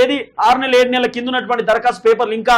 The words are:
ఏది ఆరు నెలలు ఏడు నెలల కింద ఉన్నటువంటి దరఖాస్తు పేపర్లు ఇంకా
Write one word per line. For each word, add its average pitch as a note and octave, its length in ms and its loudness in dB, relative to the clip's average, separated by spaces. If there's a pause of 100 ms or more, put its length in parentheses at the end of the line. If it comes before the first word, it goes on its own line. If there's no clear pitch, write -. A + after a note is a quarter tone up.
ఏది C4+ 140 0 (280)
ఆరు B3 140 4
నెలలు C4 180 0
ఏడు B3 140 2
నెలల B3 240 -2
కింద A#3+ 140 -8
ఉన్నటువంటి A#3+ 420 -4
దరఖాస్తు A#3 360 0
పేపర్లు A3 280 2
ఇంకా A3+ 240 0